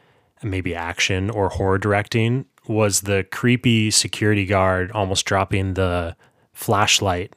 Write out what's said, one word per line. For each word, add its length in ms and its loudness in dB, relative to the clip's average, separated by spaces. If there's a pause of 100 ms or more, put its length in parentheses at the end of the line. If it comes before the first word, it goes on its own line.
(420)
maybe 320 -4
action 560 -2
or 200 0
horror 280 0
directing, 680 0 (200)
was 360 0
the 280 0
creepy 600 2
security 540 0
guard 440 2
almost 360 -2
dropping 480 0
the 420 -2 (360)
flashlight 840 0